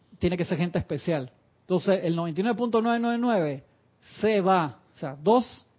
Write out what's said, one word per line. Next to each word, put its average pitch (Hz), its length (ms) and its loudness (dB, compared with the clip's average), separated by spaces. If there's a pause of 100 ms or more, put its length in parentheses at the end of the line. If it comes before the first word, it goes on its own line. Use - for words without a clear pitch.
(180)
tiene 180 200 -2
que 175 80 -2
ser 170 120 -4
gente 170 220 -2
especial. 143 520 -4 (300)
Entonces, 185 420 2
el 170 120 0
noventa 165 240 -4
y 196 40 0
nueve 233 140 -2
punto 233 240 0
nueve 233 180 2
nueve 233 200 -2
nueve 175 440 0 (560)
se 208 220 2
va. 175 380 2 (160)
O - 40 -20
sea, 139 220 -8
dos 220 440 2 (140)